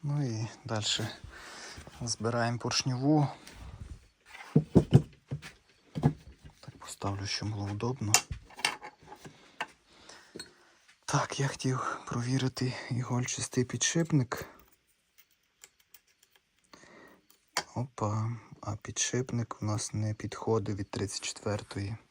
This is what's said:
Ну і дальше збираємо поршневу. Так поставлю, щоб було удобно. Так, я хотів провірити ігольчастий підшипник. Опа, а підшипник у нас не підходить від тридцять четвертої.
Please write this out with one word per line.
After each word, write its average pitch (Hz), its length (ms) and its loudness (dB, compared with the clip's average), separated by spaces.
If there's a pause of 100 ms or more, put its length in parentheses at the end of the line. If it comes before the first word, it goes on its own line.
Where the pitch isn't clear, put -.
Ну 143 180 2
і 113 220 -2 (160)
дальше 110 540 -2 (840)
збираємо 117 560 0
поршневу. 135 720 4 (3250)
Так - 180 -18
поставлю, 98 480 -4
щоб 104 240 -4
було 101 140 -4
удобно. 104 480 -2 (3000)
Так, - 340 0
я 139 80 4
хотів - 580 0
провірити 127 680 0 (160)
ігольчастий 123 760 0
підшипник. - 840 2 (3250)
Опа, 110 560 0 (300)
а 104 160 -4
підшипник - 840 -2
у - 20 -4
нас 107 300 -2
не 107 200 0
підходить 107 640 -2
від 101 140 -6
тридцять - 340 -4
четвертої. 104 720 -4 (140)